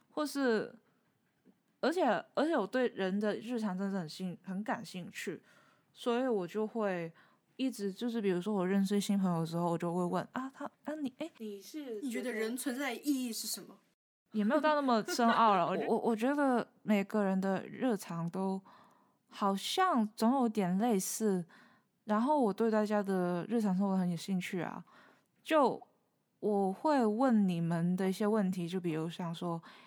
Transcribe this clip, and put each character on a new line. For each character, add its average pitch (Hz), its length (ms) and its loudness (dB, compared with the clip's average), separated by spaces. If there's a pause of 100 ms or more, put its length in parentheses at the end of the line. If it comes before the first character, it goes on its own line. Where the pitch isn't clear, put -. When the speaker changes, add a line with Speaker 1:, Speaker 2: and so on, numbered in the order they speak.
(100)
Speaker 1:
或 302 160 -4
是， 262 480 0 (1040)
而 240 100 2
且， 339 140 2 (300)
而 254 100 2
且 330 100 2
我 214 120 2
对 247 220 0
人 190 300 -2
的 208 180 0
日 240 220 -6
常 202 200 -2
真 196 120 -4
的 196 100 -4
很 165 60 -6
兴-， 180 380 -8
很 190 180 -6
感 208 220 -6
兴 175 260 -12
趣， - 300 -8 (540)
所 240 240 -2
以 262 80 0
我 208 200 0
就 208 200 -4
会 190 460 -4 (440)
一 262 140 -2
直， 202 220 -4
就 233 180 -4
是 226 100 -2
比 202 80 0
如 180 120 2
说 208 120 -2
我 190 140 2
认 196 180 2
识 202 160 2
新 202 160 0
朋 190 160 2
友 165 80 0
的 165 60 -2
时 165 100 -4
候， 175 140 0
我 170 80 0
就 170 160 -2
会 180 100 0
问， 175 280 -2
啊， 262 200 -6
他， - 120 -12 (200)
啊， 294 160 -6
你， 262 180 -6
诶， 311 200 -10
你 208 240 -12
是 254 380 -10
Speaker 2:
你 269 100 -6
觉 240 100 -4
得 240 120 -6
人 220 240 -4
存 262 200 -6
在 262 180 -4
的 226 60 -10
意 262 260 -2
义 233 60 -4
是 - 140 -8
什 - 160 -6
么？ - 160 -20 (540)
Speaker 1:
也 214 100 0
没 220 120 2
有 302 60 4
到 302 140 4
那 294 80 2
么 247 220 4
深 247 260 2
奥 220 240 6
了。 175 120 4
Speaker 2:
<laughs> 180 200 -2
Speaker 1:
我， 226 100 2
我， - 20 2
我 233 180 0
觉 247 180 0
得 269 320 2 (160)
每 196 220 2
个 208 180 0
人 190 180 2
的 190 260 0
日 240 300 0
常 170 320 -4
都 190 320 -2 (680)
好 196 260 0
像 254 600 2
总 226 200 2
有 247 120 2
点 190 300 0
类 226 200 2
似， 190 460 0 (600)
然 208 180 0
后 294 180 2
我 214 120 4
对 226 180 0
大 214 140 2
家 208 180 0
的 180 460 0
日 233 120 0
常 196 160 2
生 196 120 2
活 190 80 0
很 180 140 2
有 170 60 -2
兴 185 240 -4
趣 180 220 -4
啊。 - 200 -6 (600)
就 285 380 4 (600)
我 202 300 2
会 269 360 2
问 214 420 4
你 175 100 0
们 170 380 2
的 190 120 0
一 190 40 2
些 208 140 0
问 208 240 2
题， 180 180 -4
就 185 100 -4
比 175 140 -2
如 156 160 -2
像 170 260 -6
说， 170 260 -4 (260)